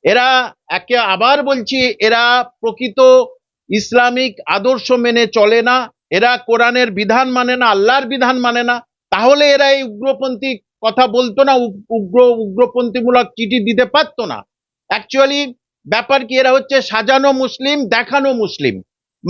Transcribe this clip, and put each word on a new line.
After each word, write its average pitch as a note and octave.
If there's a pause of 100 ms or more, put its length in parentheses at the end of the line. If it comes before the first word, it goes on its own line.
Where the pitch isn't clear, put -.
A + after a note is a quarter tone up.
এরা। B3 (160)
একে F#3
আবার A#3
বলছি, B3+
এরা A#3+ (160)
প্রকৃত B3+ (440)
ইসলামিক A#3+ (100)
আদর্শ G#3
মেনে A#3+
চলে A3+
না, B3 (180)
এরা A#3
কোরআনের A#3+
বিধান A3
মানে B3
না, B3+
আল্লাহর A3+
বিধান B3+
মানে A#3+
না। A#3+ (280)
তাহলে C#4+
এরা C#4
এই C4+
উগ্রপন্থী B3+ (240)
কথা A3+
বলতো A#3+
না, C4+
উ-, A3
উগ্র, A3
উগ্রপন্থীমূলক A#3+
চিঠি A3+
দিতে A3
পারতো D4
না। A2+ (480)
Actually C4+ (360)
ব্যাপার A#3+
কি, A#3
এরা B3+
হচ্ছে C4+
সাজানো C4
মুসলিম, C4
দেখানো B3+
মুসলিম। C#3+ (480)